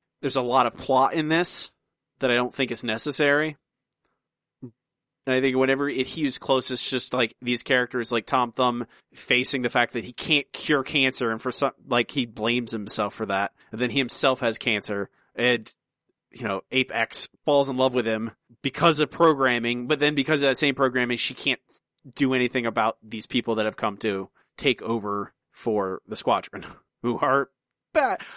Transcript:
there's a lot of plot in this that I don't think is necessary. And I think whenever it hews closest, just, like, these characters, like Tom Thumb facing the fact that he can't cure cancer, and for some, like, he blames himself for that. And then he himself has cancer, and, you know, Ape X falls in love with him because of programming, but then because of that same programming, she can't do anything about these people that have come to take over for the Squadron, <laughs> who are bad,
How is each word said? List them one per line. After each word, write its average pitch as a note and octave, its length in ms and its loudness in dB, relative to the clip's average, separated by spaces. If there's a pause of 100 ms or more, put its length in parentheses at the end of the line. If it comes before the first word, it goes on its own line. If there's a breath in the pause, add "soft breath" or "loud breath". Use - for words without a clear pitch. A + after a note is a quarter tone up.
(220)
there's C3 160 -2
a C3 40 2
lot B2 240 4
of A#2 100 -2
plot C3 380 2
in D3+ 140 0
this E3 420 2 (500)
that B2+ 120 2
I - 40 4
don't B2 180 0
think B2 180 -2
is A2+ 120 -6
necessary. C#3+ 720 0 (1080)
And - 720 -8
I C3 60 2
think C3 160 2
whenever C3+ 320 2
it C3 180 -2
hews D3 300 -4
closest, C3 520 -2
just, - 240 -4
like, B2 280 -2
these B2 200 -2
characters, B2 520 -2
like A#2 120 0
Tom B2 280 0
Thumb A#2+ 340 0 (260 soft breath)
facing B2+ 480 0
the A#2+ 80 0
fact A#2+ 240 2
that A2 120 -4
he B2+ 80 -14
can't - 400 -2
cure C#3+ 300 0
cancer, C3 480 0
and A2+ 100 -6
for B2+ 100 -4
some, C3 220 -2 (120)
like, B2 240 0
he C3 160 -4
blames A#2 460 -2
himself G#2 420 -2
for A2+ 120 -6
that. G2 260 -2 (220 soft breath)
And A2+ 80 -6
then B2 80 0
he A2 100 -2
himself C3 400 0
has A#2 180 0
cancer, G2+ 520 -4 (260)
and, A#2 340 0 (640)
you B2 160 -10
know, G2 140 -2 (100)
Ape B2+ 240 0
X - 340 -2 (160)
falls C#3+ 220 4
in C3+ 80 -4
love C3 180 2
with A#2+ 140 2
him A2 240 -2 (300)
because D#3 400 2
of D3 100 0
programming, B2 760 2
but C#3+ 120 0
then D3 160 2
because C#3+ 260 2
of C#3 60 4
that C3 100 4
same C#3+ 180 2
programming, B2 420 0
she - 160 -4
can't B2+ 260 -4 (560)
do C3 180 2
anything B2 320 0
about A2+ 380 0
these A2 240 -10
people A#2 280 -2
that G#2+ 100 0
have G#2+ 100 -2
come G2+ 220 -4
to G2 320 -4 (280)
take C3 240 0
over G2+ 520 -4 (180)
for G2 560 -2
the G#2 80 -10
Squadron, G#2 500 -2 (180)
<laughs> - 200 -20
who A#2+ 160 -2
are C#3 300 2 (440)
bad, B3+ 280 2 (160 loud breath)